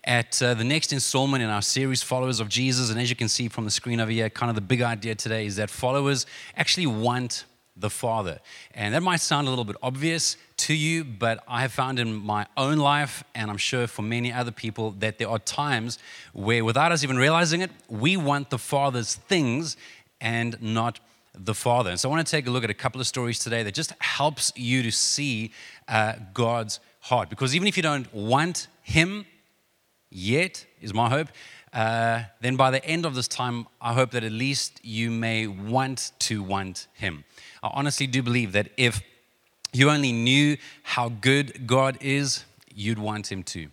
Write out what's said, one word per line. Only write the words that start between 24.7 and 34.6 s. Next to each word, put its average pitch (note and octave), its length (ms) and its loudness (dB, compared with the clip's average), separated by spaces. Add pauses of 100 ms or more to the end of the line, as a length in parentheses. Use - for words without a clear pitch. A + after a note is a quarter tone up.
to A2+ 80 0
see, A#2 600 0 (380)
uh, A2 240 4 (200)
God's A#2 460 0 (280)
heart. A2+ 220 2
Because B2+ 240 -2
even F3+ 140 2
if - 80 0
you F3+ 80 2
don't C#3+ 300 -2
want C3 540 0 (140)
him F#3+ 440 2 (840)
yet, A#2 560 -2 (140)
is G2+ 140 -10
my A#2 160 2
hope, D3 180 0 (460)
uh, A2+ 500 0 (160)
then B2+ 160 0
by C3 160 6
the C3 140 0
end E3+ 200 -2
of C#3+ 80 -2
this B2+ 140 -2
time, B2 400 -4 (140)
I A#2 100 -4
hope B2 200 4
that A#2+ 120 -2
at A2 80 -4
least C3 520 -4